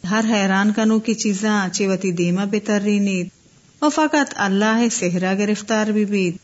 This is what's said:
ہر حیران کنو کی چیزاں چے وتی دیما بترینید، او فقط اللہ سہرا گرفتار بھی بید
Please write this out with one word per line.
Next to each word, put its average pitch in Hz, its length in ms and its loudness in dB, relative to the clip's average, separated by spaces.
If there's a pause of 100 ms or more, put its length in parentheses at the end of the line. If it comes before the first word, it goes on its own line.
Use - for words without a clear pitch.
ہر 214 280 0
حیران 196 440 2
کنو 220 240 2
کی 220 140 -2
چیزاں 208 460 0 (140)
چے 202 140 0
وتی 190 240 -2
دیما 175 400 0
بترینید، 202 760 0 (520)
او 302 100 2
فقط 302 440 0 (140)
اللہ 214 320 2 (120)
سہرا 180 480 -2
گرفتار 208 560 0
بھی 214 100 2
بید 190 380 -2